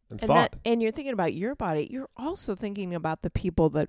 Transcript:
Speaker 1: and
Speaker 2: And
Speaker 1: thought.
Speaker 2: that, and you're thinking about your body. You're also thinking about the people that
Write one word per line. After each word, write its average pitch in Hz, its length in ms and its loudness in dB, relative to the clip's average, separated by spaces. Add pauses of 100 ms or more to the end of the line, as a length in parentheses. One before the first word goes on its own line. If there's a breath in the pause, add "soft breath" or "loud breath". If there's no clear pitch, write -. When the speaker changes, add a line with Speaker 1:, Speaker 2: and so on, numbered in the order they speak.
(100)
Speaker 1:
and - 100 -8
Speaker 2:
And 220 80 2
Speaker 1:
thought. 165 240 4
Speaker 2:
that, - 120 -12
and 233 180 2
you're 220 100 2
thinking 269 220 -4
about 175 180 2
your 196 220 -4
body. 160 360 -2
You're 262 260 -10
also 269 380 -4
thinking 196 400 -6
about 160 280 -4
the 208 80 -2
people 165 400 4
that 147 180 2